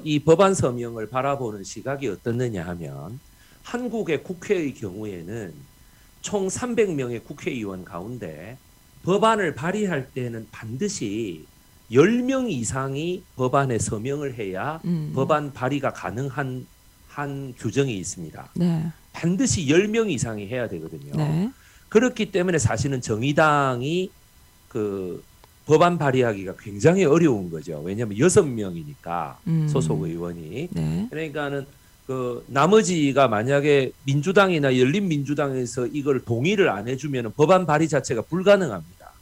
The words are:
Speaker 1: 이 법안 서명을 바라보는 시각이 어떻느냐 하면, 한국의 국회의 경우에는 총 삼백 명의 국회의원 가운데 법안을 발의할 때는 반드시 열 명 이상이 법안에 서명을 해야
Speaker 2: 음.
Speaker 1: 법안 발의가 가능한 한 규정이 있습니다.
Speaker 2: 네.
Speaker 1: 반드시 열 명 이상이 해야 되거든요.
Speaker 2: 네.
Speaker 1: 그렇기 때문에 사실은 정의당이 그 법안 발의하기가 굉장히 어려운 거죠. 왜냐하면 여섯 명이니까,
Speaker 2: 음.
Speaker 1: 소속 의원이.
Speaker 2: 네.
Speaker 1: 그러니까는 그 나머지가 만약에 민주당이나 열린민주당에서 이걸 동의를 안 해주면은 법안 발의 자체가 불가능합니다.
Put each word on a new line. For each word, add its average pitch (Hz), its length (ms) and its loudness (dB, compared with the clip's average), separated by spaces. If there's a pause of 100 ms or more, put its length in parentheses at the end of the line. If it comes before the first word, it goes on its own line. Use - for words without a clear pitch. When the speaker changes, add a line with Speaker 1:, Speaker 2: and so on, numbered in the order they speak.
Speaker 1:
이 151 160 0
법안 190 340 6
서명을 120 560 -2
바라보는 127 540 -2
시각이 131 440 -8
어떻느냐 113 600 -4
하면, 85 520 -10 (440)
한국의 226 600 -4
국회의 175 500 -4
경우에는 98 800 -10 (680)
총 190 280 -4
삼백 220 440 0
명의 120 260 -4
국회의원 107 680 -8
가운데 92 720 -12 (460)
법안을 202 520 2
발의할 170 560 -2
때는 117 400 -8
반드시 110 920 -6 (460)
열 202 300 6
명 254 280 0
이상이 135 760 -4 (120)
법안에 127 440 2
서명을 127 560 -4
해야 113 500 -6
Speaker 2:
음. 156 300 -2
Speaker 1:
법안 143 380 0
발의가 131 400 -2
가능한 127 760 -6 (400)
한 139 500 -10
규정이 123 400 -2
있습니다. 82 580 -10
Speaker 2:
네. 165 300 0 (280)
Speaker 1:
반드시 185 560 0
열 185 180 4
명 220 220 0
이상이 110 380 -4
해야 120 220 -4
되거든요. 82 460 -10
Speaker 2:
네. 156 340 0 (400)
Speaker 1:
그렇기 240 420 0
때문에 180 280 0
사실은 120 420 -2
정의당이 143 1080 0 (560)
그 98 560 -6 (420)
법안 170 320 6
발의하기가 117 600 0
굉장히 151 480 4
어려운 135 440 4
거죠. 78 340 -8
왜냐하면 101 360 -4
여섯 185 240 6
명이니까, 85 1040 -6
Speaker 2:
음. 160 200 2
Speaker 1:
소속 147 360 0
의원이. 85 680 -8
Speaker 2:
네. 170 380 -2
Speaker 1:
그러니까는 143 560 -6 (420)
그 123 400 -4
나머지가 147 800 6
만약에 135 640 4 (140)
민주당이나 147 720 4
열린민주당에서 139 1120 0
이걸 135 360 0
동의를 147 460 2
안 107 180 -2
해주면은 127 460 -4
법안 180 340 6
발의 160 200 4
자체가 135 360 0
불가능합니다. 165 880 2 (100)